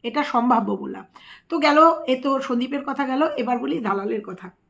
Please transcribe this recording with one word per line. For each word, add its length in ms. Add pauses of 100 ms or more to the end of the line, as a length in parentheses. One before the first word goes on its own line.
এটা 200
সম্ভাব্য 500
বললাম। 320 (440)
তো 80
গেল, 220 (280)
এ 160
তো 180
সন্দীপের 440
কথা 200
গেল। 180 (140)
এবার 220
বলি 200
দালালের 420
কথা। 280 (200)